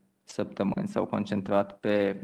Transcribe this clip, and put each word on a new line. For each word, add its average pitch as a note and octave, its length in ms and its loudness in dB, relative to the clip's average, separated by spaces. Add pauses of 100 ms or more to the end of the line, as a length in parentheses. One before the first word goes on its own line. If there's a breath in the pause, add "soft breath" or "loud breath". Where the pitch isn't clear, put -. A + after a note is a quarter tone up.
(240)
săptămâni G2 640 -2
s-au G2+ 180 0
concentrat G2+ 720 0
pe G2+ 460 2